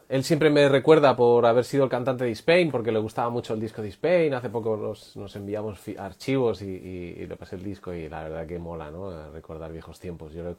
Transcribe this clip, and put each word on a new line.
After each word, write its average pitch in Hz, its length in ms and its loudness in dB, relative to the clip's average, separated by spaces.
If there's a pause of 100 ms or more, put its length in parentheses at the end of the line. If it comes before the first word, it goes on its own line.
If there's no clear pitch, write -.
él 131 160 0
siempre 156 260 4
me 143 180 6
recuerda 139 480 6
por 120 300 6
haber 117 180 4
sido 139 180 0
el 127 80 2
cantante 127 340 -2
de 120 60 0
Spain, 165 400 2
porque 117 220 0
le 110 80 2
gustaba 117 280 -2
mucho 120 260 -4
el 110 60 -4
disco 110 220 -8
de 104 60 -6
Spain. 156 460 2
Hace 120 160 -4
poco 110 260 -2
nos, 107 400 -8
nos 101 180 -12
enviamos 104 460 -8
fi-, - 180 -10
archivos 110 640 -2
y, 98 80 -8
y, 90 520 -10
y 92 40 -10
le 85 100 -10
pasé - 200 -14
el 90 80 -12
disco 92 280 -10
y 80 160 -10
la 80 140 -12
verdad 80 240 -10
que 87 140 -8
mola, 82 320 -12
¿no? 82 400 -12
Recordar 80 400 -14
viejos 82 260 -16
tiempos. 82 340 -14
Yo 85 120 -10
le, 87 140 -8